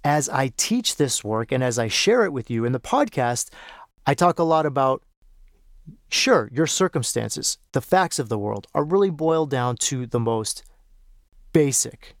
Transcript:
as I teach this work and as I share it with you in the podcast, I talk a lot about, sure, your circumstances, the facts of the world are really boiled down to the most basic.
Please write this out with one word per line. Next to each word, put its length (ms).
as 240
I 300
teach 380
this 280
work 280
and 120
as 140
I 100
share 360
it 100
with 160
you 160
in 60
the 80
podcast, 720
I 80
talk 240
a 40
lot 220
about, 380
sure, 420
your 160
circumstances, 920
the 80
facts 360
of 120
the 100
world 340
are 100
really 280
boiled 400
down 300
to 260
the 120
most 440
basic. 680